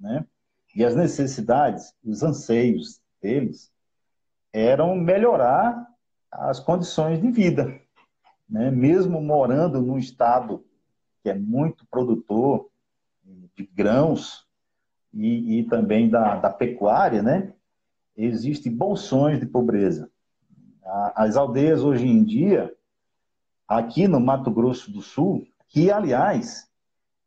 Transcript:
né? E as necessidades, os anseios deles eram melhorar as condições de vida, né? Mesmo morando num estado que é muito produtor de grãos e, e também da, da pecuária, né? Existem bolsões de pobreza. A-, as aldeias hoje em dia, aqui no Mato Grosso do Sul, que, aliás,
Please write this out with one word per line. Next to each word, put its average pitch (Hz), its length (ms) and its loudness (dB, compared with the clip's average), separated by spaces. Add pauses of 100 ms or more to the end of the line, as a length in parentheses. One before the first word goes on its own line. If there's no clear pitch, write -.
né? 117 260 -8 (480)
E 110 120 0
as 120 100 0
necessidades, 131 960 -2 (100)
os 110 200 -6
anseios 117 760 -2 (200)
deles 107 520 -6 (800)
eram 139 420 2
melhorar 190 920 2 (420)
as 139 300 -6
condições 160 640 -2
de 240 100 0
vida, 170 480 0 (680)
né? 110 220 -2
Mesmo 160 520 2
morando 147 600 0
num 131 160 -2
estado 117 680 -2 (600)
que 107 60 -4
é 98 40 -2
muito 117 540 -4
produtor 123 840 -2 (840)
de 98 100 -16
grãos 110 800 0 (680)
e, 117 460 -2
e 113 40 -2
também 110 460 2
da, 110 260 2
da 98 140 0
pecuária, 117 760 0
né? 180 300 0 (640)
Existem 120 560 -4
bolsões 143 680 0
de - 80 -6
pobreza. 101 640 0 (720)
A-, 101 400 -4
as 107 120 2
aldeias 139 460 2
hoje 131 240 2
em 113 180 6
dia, 131 480 0 (960)
aqui 117 400 0
no 156 120 4
Mato 131 320 0
Grosso 117 400 -2
do 101 100 -12
Sul, - 460 -4 (220)
que, 165 200 2
aliás, 170 800 -2 (580)